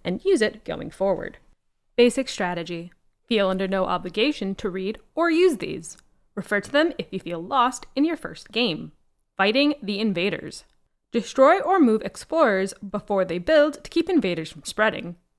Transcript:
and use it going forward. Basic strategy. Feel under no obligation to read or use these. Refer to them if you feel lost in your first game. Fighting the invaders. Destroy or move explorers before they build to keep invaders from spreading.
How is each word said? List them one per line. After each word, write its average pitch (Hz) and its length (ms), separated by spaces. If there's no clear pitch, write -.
and 180 180
use 370 160
it 214 240
going - 280
forward. - 480
Basic 247 340
strategy. 175 640
Feel 202 220
under 190 180
no 190 180
obligation 196 680
to 208 140
read 190 300
or 330 160
use 320 260
these. - 400
Refer 202 260
to - 100
them 311 280
if 180 120
you 190 80
feel 165 220
lost 254 540
in 285 100
your 330 120
first - 340
game. 185 400
Fighting 262 460
the 202 180
invaders. 190 640
Destroy 269 480
or 370 200
move 220 240
explorers 196 680
before 196 380
they 170 140
build 302 440
to - 60
keep 330 200
invaders 180 420
from - 120
spreading. 185 520